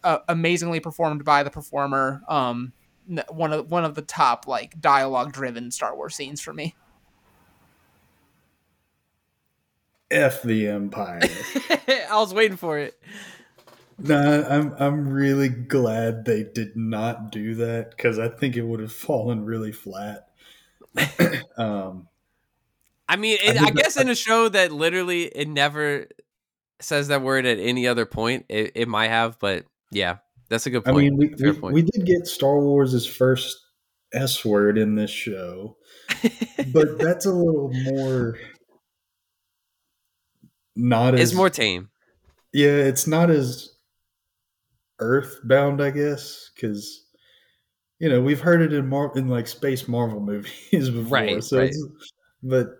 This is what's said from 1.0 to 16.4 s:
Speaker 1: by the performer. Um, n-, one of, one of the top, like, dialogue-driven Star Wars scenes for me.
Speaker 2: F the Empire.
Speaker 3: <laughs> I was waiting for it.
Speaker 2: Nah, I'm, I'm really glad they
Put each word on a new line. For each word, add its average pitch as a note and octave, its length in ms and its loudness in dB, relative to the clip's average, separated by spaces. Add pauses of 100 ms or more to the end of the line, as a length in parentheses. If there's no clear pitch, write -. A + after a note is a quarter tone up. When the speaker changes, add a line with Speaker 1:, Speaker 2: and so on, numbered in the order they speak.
Speaker 1:
by C#3+ 200 4
the C#3+ 60 -6
performer. C#3 800 -4
Um, B2+ 440 -2 (360)
n-, E3+ 220 -6
one D#3+ 240 -4
of, D3+ 160 -6
one E3+ 160 0
of D3 80 -6
the D3+ 80 -10
top, C3+ 460 0
like, C3+ 320 -6
dialogue-driven C3+ 880 0
Star B2 260 -6
Wars D#3+ 200 -10
scenes C#3+ 260 -12
for D#3+ 100 -14
me. D#3+ 220 -10 (3250)
Speaker 2:
F D3 320 2
the A2 260 0
Empire. G2+ 520 -6
Speaker 3:
<laughs> - 680 -4
I G#3+ 320 -2
was G3+ 120 -2
waiting G#3 240 2
for D#3+ 220 -4
it. C#3+ 180 -8 (1000)
Speaker 2:
Nah, D3 500 4
I'm, D3 300 0
I'm C#3+ 300 0
really C#3 400 2
glad A2+ 800 0
they G#2+ 180 0